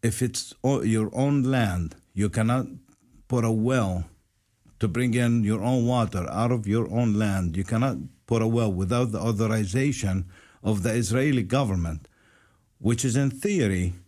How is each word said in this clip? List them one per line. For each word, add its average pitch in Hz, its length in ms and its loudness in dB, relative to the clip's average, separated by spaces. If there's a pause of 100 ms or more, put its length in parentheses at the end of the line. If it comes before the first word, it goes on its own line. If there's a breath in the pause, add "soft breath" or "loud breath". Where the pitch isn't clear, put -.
if 117 200 -2
it's - 320 -6 (100)
o-, 135 180 2
your 110 300 0
own 139 300 2
land, 101 540 0 (180)
you 98 160 0
cannot 117 360 0 (640)
put 120 160 0
a 113 60 2
well 110 540 0 (760)
to 113 80 0
bring 120 260 0
in 117 300 2
your 104 180 0
own 123 240 2
water 110 440 0
out 117 220 0
of 110 140 -2
your 107 240 0
own 110 280 2
land. 95 380 0
You 95 80 -2
cannot 120 320 0 (300)
put 113 160 2
a 110 40 2
well 113 260 2
without 104 400 0
the 104 80 -4
authorization 107 1040 0 (360 loud breath)
of 101 200 0
the 113 100 0
Israeli 120 500 0
government, 92 680 -2 (680 soft breath)
which 117 260 0
is 127 120 0
in 139 140 2
theory 104 640 0 (120)